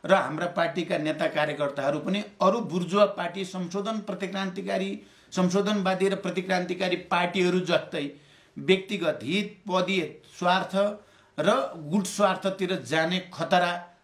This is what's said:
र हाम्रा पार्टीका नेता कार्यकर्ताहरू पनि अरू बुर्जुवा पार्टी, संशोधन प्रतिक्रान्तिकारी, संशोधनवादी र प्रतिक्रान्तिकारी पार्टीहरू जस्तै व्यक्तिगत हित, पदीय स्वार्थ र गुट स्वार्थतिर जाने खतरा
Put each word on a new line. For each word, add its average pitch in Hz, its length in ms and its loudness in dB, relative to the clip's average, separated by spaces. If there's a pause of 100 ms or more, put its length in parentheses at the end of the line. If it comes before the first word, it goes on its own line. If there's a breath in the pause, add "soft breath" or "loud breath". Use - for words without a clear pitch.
र 185 80 8
हाम्रा 156 320 2
पार्टीका 170 520 -2
नेता 156 280 -2
कार्यकर्ताहरू 147 720 0
पनि 202 260 -2 (180)
अरू 214 180 4
बुर्जुवा 185 440 2
पार्टी, 185 400 -2
संशोधन 190 540 -4
प्रतिक्रान्तिकारी, 190 1040 -4 (300 loud breath)
संशोधनवादी 185 760 2
र 196 60 2
प्रतिक्रान्तिकारी 180 840 -2
पार्टीहरू 180 640 2
जस्तै 156 500 -2 (480 loud breath)
व्यक्तिगत 170 640 0
हित, 185 480 -4
पदीय 180 500 0 (180)
स्वार्थ 190 600 0 (420 soft breath)
र 233 360 2
गुट 165 280 -2
स्वार्थतिर 190 760 0
जाने 160 520 0
खतरा 175 540 2 (160)